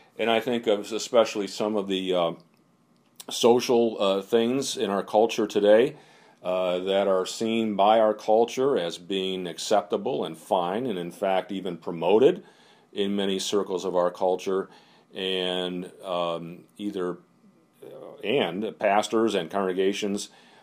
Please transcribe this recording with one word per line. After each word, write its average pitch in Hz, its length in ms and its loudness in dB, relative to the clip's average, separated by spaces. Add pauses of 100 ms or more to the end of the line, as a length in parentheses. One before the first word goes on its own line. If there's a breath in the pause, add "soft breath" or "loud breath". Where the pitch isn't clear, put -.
(180 loud breath)
And 110 120 0
I 113 100 4
think 117 260 -4
of 104 260 0
especially 110 540 0
some 107 300 -4
of 98 120 -4
the, 95 260 -2
uh, 85 180 0 (1000)
social, 117 720 2
uh, 98 220 2
things 120 560 0
in 107 120 -2
our 98 120 0
culture 110 440 2
today, 107 500 4 (460 loud breath)
uh, 90 360 -2
that 95 280 0
are 92 200 2
seen 113 480 -2
by 104 240 6
our 107 160 4
culture 117 640 2
as 85 180 -4
being 92 500 -4
acceptable 104 800 -2
and 80 140 -10
fine, 98 480 -2
and 104 120 -4
in 87 120 -6
fact 95 420 -2
even 92 240 -6
promoted 101 640 2 (520 soft breath)
in 101 200 -2
many 98 240 -2
circles 95 460 -2
of 90 100 -4
our 90 160 2
culture, 95 600 -2 (440 soft breath)
and, 92 760 -4 (120)
um, 87 640 -6 (140)
either, 92 400 -6 (640)
uh, - 400 -20
and 101 560 -2
pastors 107 560 2
and 82 160 -2
congregations, 98 800 -2 (320 soft breath)